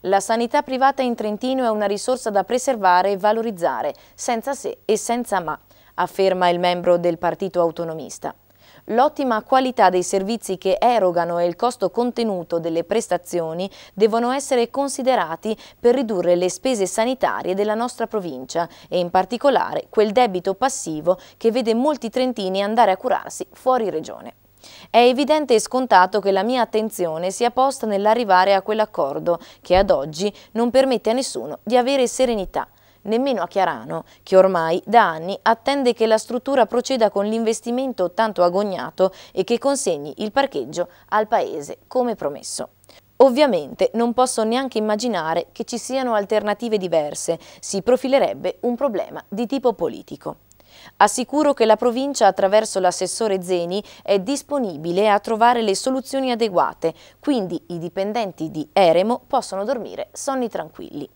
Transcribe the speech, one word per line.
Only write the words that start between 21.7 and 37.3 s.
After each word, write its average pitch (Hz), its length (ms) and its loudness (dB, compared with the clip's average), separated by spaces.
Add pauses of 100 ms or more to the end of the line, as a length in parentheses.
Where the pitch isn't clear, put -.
molti 247 360 0
trentini 202 520 -2
andare 214 300 4
a 190 60 0
curarsi - 540 -6
fuori 247 380 0
regione. 156 440 -10 (560)
È - 80 2
evidente 254 560 4
e 220 80 4
scontato 208 580 4
che 196 120 0
la 190 120 2
mia 247 180 0
attenzione 190 720 -4
sia 233 200 0
posta 262 360 0
nell'arrivare 202 680 4
a 190 80 2
quell'accordo 170 800 -2 (220)
che 180 160 2
ad 196 140 4
oggi 156 420 -2 (200)
non 233 180 0
permette 262 380 2
a 226 40 2
nessuno 151 500 -6
di 240 140 2
avere 254 280 2
serenità, 226 600 -2 (380)
nemmeno 226 360 0
a 175 60 -4
Chiarano, 160 580 -2 (180)
che 190 140 4
ormai 185 480 4
da 226 160 6
anni 170 400 -2
attende 247 520 2
che 220 140 0
la 226 100 4
struttura 247 480 0
proceda 240 440 0
con 202 160 -2
l'investimento 226 880 -2